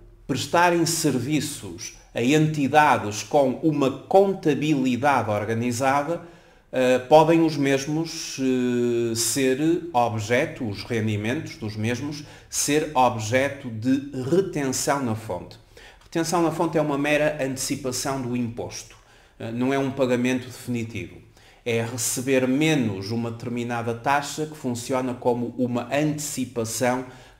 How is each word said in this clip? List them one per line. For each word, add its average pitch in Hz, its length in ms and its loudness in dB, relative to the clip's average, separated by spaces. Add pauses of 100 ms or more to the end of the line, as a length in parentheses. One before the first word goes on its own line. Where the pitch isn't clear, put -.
(260)
prestarem 170 580 2
serviços 123 1120 -2 (180)
a 120 60 -2
entidades 143 1040 4
com 139 300 2 (100)
uma 143 280 2
contabilidade 139 1400 2
organizada, 123 880 0 (500)
eh, 127 280 2
podem 156 420 8
os 156 160 2
mesmos, 139 840 -2
eh, 123 760 2
ser 139 760 0
objeto, 120 800 0
os 101 160 -8
rendimentos 110 720 -2
dos 107 180 -8
mesmos, 120 500 -4 (260)
ser 151 440 0
objeto 127 760 2
de 131 400 0 (180)
retenção 143 760 0
na 113 120 0
fonte. 90 440 -10 (440)
Retenção 170 400 0
na 160 80 2
fonte 165 260 -2
é 156 60 2
uma 147 160 0
mera 147 440 2
antecipação 135 800 -4
do 120 160 -4
imposto, 113 580 -6 (440)
eh, 113 120 -8
não 123 220 -2
é 139 60 2
um 139 120 0
pagamento 123 540 0
definitivo. 110 720 -8 (480)
É 117 180 0
receber 127 640 0
menos 127 640 2
uma 117 180 -2
determinada 117 640 -4
taxa 143 500 -2
que 151 100 -12
funciona 127 600 -4
como 120 420 -2
uma 120 280 -2
antecipação 131 1200 -2 (340)